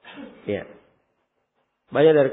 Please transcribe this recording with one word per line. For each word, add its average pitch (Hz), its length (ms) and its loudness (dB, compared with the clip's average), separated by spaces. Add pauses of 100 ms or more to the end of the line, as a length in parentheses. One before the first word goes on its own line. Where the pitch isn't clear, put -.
(440)
Ya. 170 240 -8 (1200)
Banyak 156 260 2
dari 139 200 2